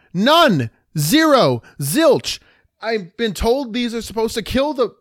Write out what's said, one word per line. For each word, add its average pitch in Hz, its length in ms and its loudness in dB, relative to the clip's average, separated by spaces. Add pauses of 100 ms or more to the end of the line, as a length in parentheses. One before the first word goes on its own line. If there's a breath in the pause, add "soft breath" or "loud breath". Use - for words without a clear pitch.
(140 soft breath)
None. 214 560 2 (280)
Zero. 190 640 2 (180 loud breath)
Zilch. 202 580 0 (420 soft breath)
I've 214 360 -8
been 226 180 -4
told 233 380 -2
these 240 220 -4
are 233 80 -6
supposed 220 320 -6
to 226 80 -4
kill 277 320 -2
the, 240 260 -2